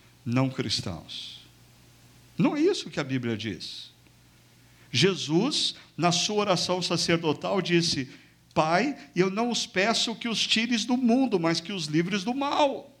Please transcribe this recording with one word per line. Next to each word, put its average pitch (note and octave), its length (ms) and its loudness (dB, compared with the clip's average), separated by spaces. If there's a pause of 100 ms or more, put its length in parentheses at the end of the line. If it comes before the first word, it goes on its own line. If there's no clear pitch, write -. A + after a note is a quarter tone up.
(240)
não B2+ 240 2
cristãos. - 920 -6 (960)
Não D4+ 180 2
é C#4+ 60 0
isso E4 300 0
que E3+ 80 -6
a D3 40 0
Bíblia B2 320 -2
diz. G2+ 540 -10 (1000)
Jesus, E3 840 0 (240)
na E3+ 140 2
sua G#3 240 0
oração F#3 440 0
sacerdotal, E3+ 800 0
disse: E3 480 0 (460)
"Pai, F3 420 2 (200)
eu F#3 160 2
não A#3 180 -2
os - 160 -2
peço G#3+ 500 0
que - 140 -6
os - 160 -2
tires A3+ 400 0
do B3+ 100 2
mundo, A#3+ 440 4
mas E3 200 2
que G3+ 140 -8
os E3+ 140 -6
livres E3+ 360 0
do A#3+ 120 -2
mal." C#4 640 0